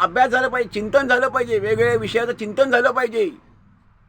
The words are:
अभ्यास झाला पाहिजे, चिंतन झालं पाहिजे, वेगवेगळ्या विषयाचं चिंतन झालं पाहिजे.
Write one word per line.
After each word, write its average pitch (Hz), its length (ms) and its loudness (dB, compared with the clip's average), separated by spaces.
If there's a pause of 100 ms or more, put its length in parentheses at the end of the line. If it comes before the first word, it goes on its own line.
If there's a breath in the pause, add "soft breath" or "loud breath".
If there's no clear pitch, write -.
अभ्यास 202 280 2
झाला 254 180 0
पाहिजे, 240 260 -4
चिंतन 214 340 0
झालं 254 200 2
पाहिजे, 240 320 -2
वेगवेगळ्या 220 360 0
विषयाचं 226 360 -2
चिंतन 240 400 0
झालं 247 200 2
पाहिजे. 226 380 -2 (800)